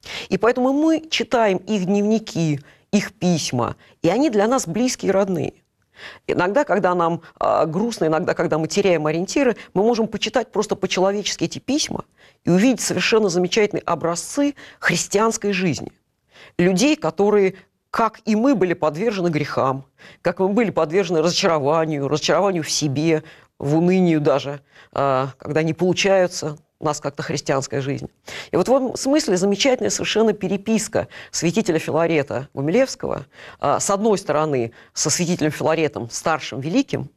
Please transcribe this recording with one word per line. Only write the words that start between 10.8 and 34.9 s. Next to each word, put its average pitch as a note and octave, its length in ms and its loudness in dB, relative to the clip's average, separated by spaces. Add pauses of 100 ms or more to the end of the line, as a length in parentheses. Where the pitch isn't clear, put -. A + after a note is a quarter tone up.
эти C#3+ 140 -6
письма - 440 -4 (400)
и - 60 -2
увидеть G3 320 4
совершенно G#3 480 2
замечательные F3+ 540 0
образцы E3+ 720 -2 (240)
христианской G3+ 720 0
жизни. F3+ 400 -4 (640)
Людей, F#3+ 380 4
которые, G3 600 2 (360)
как A3 340 -2
и A3 100 2
мы, B3+ 200 4
были F3+ 180 2
подвержены F3 560 -2
грехам, C3+ 560 -2 (360)
как E3+ 180 -2
мы F#3+ 100 2
были G#3 220 2
подвержены E3 500 0
разочарованию, D#3+ 840 0
разочарованию E3+ 560 0
в - 80 -8
себе, D#3 520 0 (360)
в D3 180 0
унынию F3 440 4
даже, C#3+ 400 0 (300)
а, C3+ 460 0
когда D3+ 260 -2
не D#3+ 100 0
получается F3+ 840 0 (220)
у - 60 -6
нас D3 140 -2
как-то C#3 240 -8
христианская C#3 580 -4
жизнь. C3+ 260 -6 (440)
И - 40 -2
вот F3+ 140 2
в - 20 4
этом C4 240 0
смысле C4+ 400 0
замечательная G3+ 540 0
совершенно G#3 440 0
переписка G3 720 -2 (240)
святителя E3 480 0
Филарета D3 760 -2
Гумилевского, F#3 720 -2 (340)
а, C3+ 200 0
с - 100 -4
одной G3+ 280 2
стороны, D3 560 -2 (200)